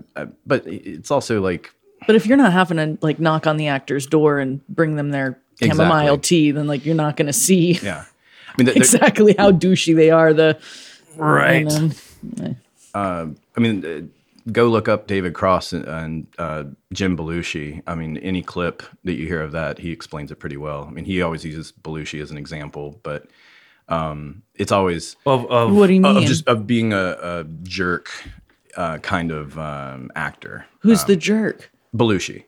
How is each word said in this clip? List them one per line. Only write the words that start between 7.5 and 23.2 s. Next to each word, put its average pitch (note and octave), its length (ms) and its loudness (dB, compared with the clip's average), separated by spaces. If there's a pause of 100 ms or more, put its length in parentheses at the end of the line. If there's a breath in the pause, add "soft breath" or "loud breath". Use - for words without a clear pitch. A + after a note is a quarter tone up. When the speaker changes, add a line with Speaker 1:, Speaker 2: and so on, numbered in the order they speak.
Speaker 1:
Yeah. F2+ 220 -8 (440 loud breath)
I - 100 -20
mean, B2 80 6
th-, B2+ 80 4
there - 20 4
Speaker 2:
<laughs> - 0 -
exactly A3 600 6
how G3+ 140 6
douchey F3 460 4
they D#3+ 140 6
are. D#3+ 220 6
The, D#3 240 4 (600 loud breath)
Speaker 3:
Right. D3 520 4
Speaker 2:
you D3+ 120 0
know, D#3+ 100 2 (540 loud breath)
eh. - 80 -6 (420)
Speaker 1:
Uh, F2+ 320 -4 (300)
I A#2 40 2
mean, G#2+ 240 0
uh, D#2+ 180 -10 (500)
go A#2+ 160 4
look A2+ 200 2
up G#2+ 200 0
David F#2 260 -2
Cross F#2 380 0
and, E2+ 140 -6
and, D#2+ 400 -8 (120)
uh, D#2 260 -6 (280)
Jim F#2 240 -2
Belushi. D#2+ 720 -8
I F2 80 -6
mean, D#2+ 220 -8
any F#2 240 -6
clip E2+ 400 -6 (220)
that F2+ 100 -4
you D#2 120 -8
hear E2 160 -6
of D2+ 100 -10
that, D2+ 260 -6
he E2+ 120 -10
explains D2+ 400 -12
it D#2 60 -18
pretty C#2+ 200 -12
well. D2 320 -10
I - 40 -18
mean, E2 140 -12
he F#2 160 -2
always E2 220 -4
uses D#2 280 -12 (100)
Belushi D#2 400 -10
as C#2+ 80 -14
an D2+ 80 -14
example, D2 640 -14
but, D2 240 -10 (640 soft breath)